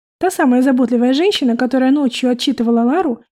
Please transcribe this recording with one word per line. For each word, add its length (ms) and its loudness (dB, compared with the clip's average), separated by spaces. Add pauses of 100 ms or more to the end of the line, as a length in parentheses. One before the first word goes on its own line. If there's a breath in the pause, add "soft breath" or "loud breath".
(180)
та 140 -2
самая 300 2
заботливая 500 2
женщина, 460 0
которая 340 0
ночью 380 0
отчитывала 540 0
Лару, 380 -2 (100)